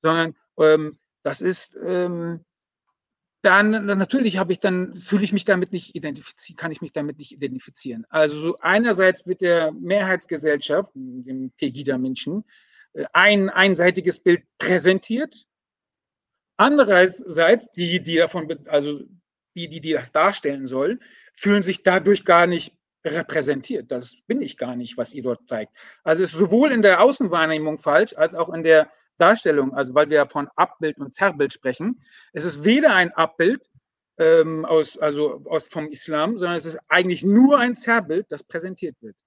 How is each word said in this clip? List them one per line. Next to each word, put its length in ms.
sondern, 340
ähm, 420
das 160
ist, 420
ähm, 600
dann, 440
dann 100
natürlich 400
habe 160
ich 60
dann, 360
fühle 280
ich 100
mich 120
damit 260
nicht 240
identifizieren, 600
kann 140
ich 80
mich 140
damit 240
nicht 140
identifizieren. 800
Also 300
so 200
einerseits 680
wird 160
der 300
Mehrheitsgesellschaft, 1200
dem 640
Pegida-Menschen, 840
äh, 200
ein 360
einseitiges 680
Bild 240
präsentiert. 880
Andererseits, 1120
die, 320
die 140
davon 300
be-, 200
also 340
die, 140
die, 120
die 120
das 180
darstellen 560
sollen, 340
fühlen 300
sich 180
dadurch 440
gar 200
nicht 320
repräsentiert. 880
Das 260
bin 140
ich 160
gar 180
nicht, 220
was 160
ihr 100
dort 240
zeigt. 260
Also 180
es 120
ist 60
sowohl 320
in 120
der 180
Außenwahrnehmung 800
falsch, 360
als 200
auch 180
in 80
der 300
Darstellung, 580
also 180
weil 160
wir 80
ja 100
von 280
Abbild 420
und 160
Zerrbild 400
sprechen. 480
Es 100
ist 200
weder 320
ein 160
Abbild, 580
ähm, 480
aus, 320
also 480
aus 220
vom 220
Islam, 500
sondern 180
es 80
ist 220
eigentlich 360
nur 360
ein 160
Zerrbild, 560
das 120
präsentiert 580
wird. 140